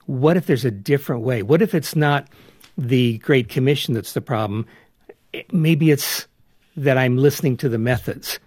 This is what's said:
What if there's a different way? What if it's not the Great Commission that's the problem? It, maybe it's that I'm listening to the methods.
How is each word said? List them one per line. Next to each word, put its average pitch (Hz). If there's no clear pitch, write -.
What 143
if 180
there's 127
a 131
different 127
way? 117
What 139
if 220
it's 160
not 147
the 123
Great 127
Commission 135
that's 110
the 123
problem? 110
It, -
maybe 160
it's -
that 139
I'm 127
listening 139
to 147
the 117
methods. -